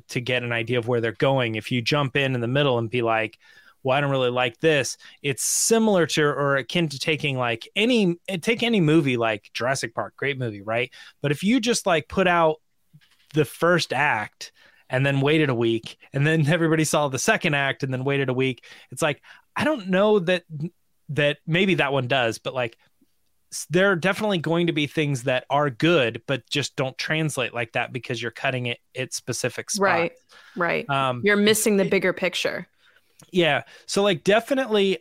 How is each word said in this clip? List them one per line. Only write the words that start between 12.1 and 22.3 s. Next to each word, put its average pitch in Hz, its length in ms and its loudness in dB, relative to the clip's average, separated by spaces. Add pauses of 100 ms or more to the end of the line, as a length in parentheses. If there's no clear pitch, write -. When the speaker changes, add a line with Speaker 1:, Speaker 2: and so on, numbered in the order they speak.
Speaker 1:
out 170 280 4 (800)
the 151 100 4
first 170 480 2
act 123 580 -2 (380)
and 131 160 0
then 139 160 2
waited 151 300 4
a 123 40 -2
week, 117 440 -2 (120)
and 139 140 0
then 160 220 2
<laughs> 151 40 4
everybody 160 340 2
saw 147 220 2
the 131 120 -4
second 196 340 0
act 139 300 -2
and 131 100 -4
then 127 100 -4
waited 139 260 0
a 131 40 -2
week, 131 320 -2 (240)
it's 131 140 -6
like, 147 180 -2 (340)
I - 80 -2
don't 233 260 -2
know 208 280 4
that, 180 260 0 (640)
that 147 360 0
maybe 180 300 2
that 143 180 0
one 131 140 0
does, 120 320 0